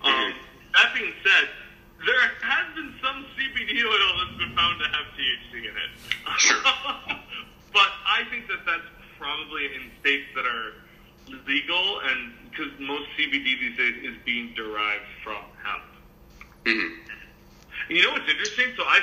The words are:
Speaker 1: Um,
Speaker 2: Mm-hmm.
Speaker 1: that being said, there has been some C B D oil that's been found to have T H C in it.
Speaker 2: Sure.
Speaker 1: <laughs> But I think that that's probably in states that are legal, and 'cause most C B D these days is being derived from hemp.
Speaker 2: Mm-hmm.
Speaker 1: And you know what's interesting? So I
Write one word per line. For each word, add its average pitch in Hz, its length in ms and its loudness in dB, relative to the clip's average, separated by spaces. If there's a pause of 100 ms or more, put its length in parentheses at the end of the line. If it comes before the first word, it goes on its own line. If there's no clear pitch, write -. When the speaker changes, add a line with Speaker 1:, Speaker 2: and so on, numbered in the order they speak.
Speaker 1:
Um, 139 100 6
Speaker 2:
Mm-hmm. 123 240 0 (360)
Speaker 1:
that 214 200 6
being 233 180 -2 (120)
said, 180 240 6 (560)
there 247 160 4 (220)
has 311 320 0
been 294 280 -10
some 269 240 -4 (100)
C 269 180 -2
B 233 120 -4
D 233 180 2
oil 208 400 4
that's - 140 -8
been - 180 -4
found 175 240 4
to 151 80 0
have 147 160 -2 (120)
T - 40 -6
H - 320 -2
C 123 60 -8 (100)
in 107 80 -10
it. 101 140 -6 (480)
Speaker 2:
Sure. - 260 6
Speaker 1:
<laughs> - 560 0 (540)
But 196 160 6 (160)
I 220 240 4
think 233 160 -6
that 185 180 -4
that's 170 220 -2 (320)
probably 151 560 -4
in 127 240 -12
states 139 380 2
that 127 100 2
are 113 280 -2 (680)
legal, 170 640 0
and 127 260 -2 (220)
'cause 147 240 -6
most 143 380 -6
C 151 100 2
B 139 160 0
D 131 160 2
these 120 180 -4
days 120 280 0
is 120 200 -8
being 117 300 -4
derived 107 480 -2 (220)
from 104 180 -8 (180)
hemp. 101 220 -6 (840)
Speaker 2:
Mm-hmm. 107 460 -2 (800)
Speaker 1:
And 165 100 2
you 175 60 8
know 240 80 4
what's - 180 -4
interesting? 240 460 0
So 175 80 0
I 165 180 6